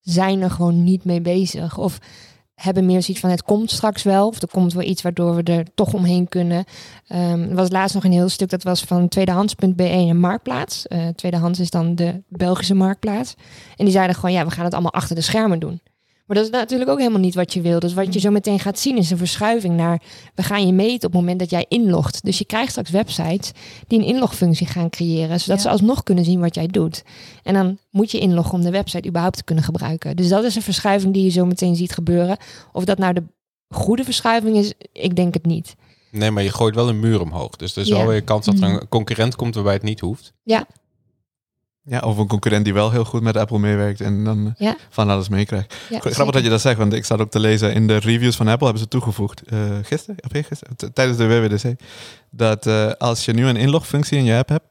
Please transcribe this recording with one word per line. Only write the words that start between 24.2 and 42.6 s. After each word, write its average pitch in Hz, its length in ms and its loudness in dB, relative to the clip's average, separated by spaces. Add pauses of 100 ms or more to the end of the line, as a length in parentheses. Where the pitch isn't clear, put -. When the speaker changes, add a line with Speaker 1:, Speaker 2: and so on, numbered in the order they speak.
Speaker 1:
gaan 170 240 -4
creëren, 165 500 -2
zodat 190 160 0
Speaker 2:
Ja. 202 60 0
Speaker 1:
ze - 60 0
alsnog 220 340 2
kunnen 180 220 2
zien 175 160 2
wat 170 140 0
jij 165 120 -2
doet. 170 380 -2 (380)
En 190 120 -2
dan 196 240 2 (120)
moet 214 200 0
je 220 80 -4
inloggen 175 360 2
om 175 80 0
de 175 80 0
website 190 380 -4
überhaupt 175 280 -2
te - 80 -12
kunnen 160 200 0
gebruiken. 160 520 -4
Dus 180 120 2
dat 196 160 4
is 226 120 0
een 220 60 -4
verschuiving 196 520 0
die 190 100 2
je 185 60 4
zo 180 160 2
meteen 180 300 2
ziet 175 160 -2
gebeuren. 175 440 0 (360)
Of 185 120 -4
dat 190 140 0
nou 185 160 2
de 175 80 -2 (460)
goede 247 360 0
verschuiving 226 520 0
is, 208 160 2 (200)
ik 180 240 -2
denk 180 180 2
het 165 120 -2
niet. 165 280 -2 (360)
Speaker 3:
Nee, 107 200 0
maar 101 120 0
je 98 100 0
gooit 110 220 2
wel 120 140 2
een 110 120 0
muur 110 200 2
omhoog. 82 360 -6
Dus - 200 -10
er 101 60 -4
is 98 60 -2
Speaker 1:
Ja. 104 80 4
Speaker 3:
wel 110 100 2
weer 107 160 2
kans 107 240 0
dat 101 120 4
er 95 40 4
een 95 120 2
Speaker 2:
Mhm. - 140 -4
Speaker 3:
concurrent 113 480 0
komt 120 180 -4
waarbij 101 200 2
het 98 80 -2
niet 107 180 -4
hoeft. 98 320 -8 (100)
Speaker 1:
Ja. 220 220 0 (1200)
Speaker 4:
Ja, 127 160 -4
of 107 180 0
een 107 80 2
concurrent 104 380 0